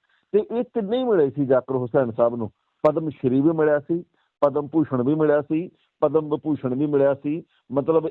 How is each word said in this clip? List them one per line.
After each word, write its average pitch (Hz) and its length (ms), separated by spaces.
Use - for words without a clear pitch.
ਤੇ 202 60
ਇਹ 220 240
ਤਿੰਨੇ 220 360
ਹੀ 262 60
ਮਿਲੇ 175 260
ਸੀ 139 160
ਜ਼ਾਕਿਰ 131 300
ਹੁਸੈਨ 123 340
ਸਾਹਿਬ 117 260
ਨੂੰ। 113 140
ਪਦਮ 156 280
ਸ਼੍ਰੀ 135 300
ਵੀ 156 100
ਮਿਲਿਆ 151 280
ਸੀ, 170 260
ਪਦਮ 147 280
ਭੂਸ਼ਣ 139 340
ਵੀ 139 120
ਮਿਲਿਆ 151 280
ਸੀ, 160 280
ਪਦਮ 151 300
ਵਿਭੂਸ਼ਣ 143 440
ਵੀ 143 120
ਮਿਲਿਆ 139 280
ਸੀ। 147 280
ਮਤਲਬ 156 380